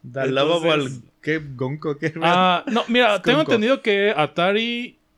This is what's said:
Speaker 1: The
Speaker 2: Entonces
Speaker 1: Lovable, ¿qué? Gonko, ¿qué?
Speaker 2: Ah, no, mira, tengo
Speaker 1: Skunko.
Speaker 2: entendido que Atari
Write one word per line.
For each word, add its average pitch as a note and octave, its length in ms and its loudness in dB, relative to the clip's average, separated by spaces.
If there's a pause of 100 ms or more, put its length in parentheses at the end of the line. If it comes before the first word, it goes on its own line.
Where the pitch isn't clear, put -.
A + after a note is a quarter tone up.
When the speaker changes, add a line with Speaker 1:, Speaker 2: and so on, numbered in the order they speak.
Speaker 1:
The - 60 -18
Speaker 2:
Entonces C3+ 240 -4
Speaker 1:
Lovable, D3+ 580 2 (320)
¿qué? D#3 200 -2 (140)
Gonko, C#3 420 -6
¿qué? D#3+ 240 -4
Speaker 2:
Ah, F3+ 460 2
no, A3+ 200 -2
mira, A3+ 340 2
tengo C4 180 2
Speaker 1:
Skunko. D#4 120 0
Speaker 2:
entendido B3 300 2
que G3+ 340 2
Atari G#3 800 -2 (200)